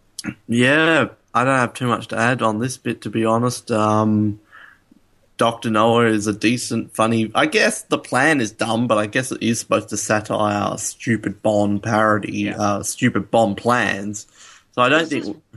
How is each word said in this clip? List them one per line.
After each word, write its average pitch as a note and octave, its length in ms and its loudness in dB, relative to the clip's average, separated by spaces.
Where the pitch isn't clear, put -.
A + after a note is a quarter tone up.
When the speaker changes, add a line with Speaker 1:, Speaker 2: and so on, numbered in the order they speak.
Speaker 1:
yeah, C#3 600 2
I A#2 100 2
don't C3+ 140 2
have A#2+ 160 0
too B2+ 140 -4
much A2 220 -2
to - 80 -6
add A#2 240 2
on G#2+ 180 0
this B2+ 180 -4
bit, - 240 -6
to - 80 -8
be A2+ 160 -2
honest. A#2+ 460 0
Um, G#2+ 680 2
Doctor A#2 320 0
Noah A2+ 380 4
is G#2+ 200 0
a G#2+ 60 0
decent, A#2 640 -2
funny, A2+ 400 0
I C#3+ 100 2
guess G#3+ 380 0
the - 140 -4
plan C3+ 420 2
is G#2+ 120 -4
dumb, A2+ 360 -2
but A2+ 100 2
I G#2+ 80 0
guess B2+ 260 -4
it - 120 -8
is A2 160 0
supposed G#2+ 300 -2
to G#2+ 80 -6
satire G#2 800 -2
stupid - 640 -4
Bond G#2 420 0
parody, G#2+ 480 0
Speaker 2:
Yeah. G2+ 140 -6
Speaker 1:
uh, G2+ 260 -2
stupid - 480 -2
Bond - 260 2
plans. G#2 680 -2
So B2 100 -2
I B2 80 4
don't D#3+ 200 2
Speaker 2:
This C#3 140 -4
Speaker 1:
think - 20 -8
Speaker 2:
is, G2+ 80 -8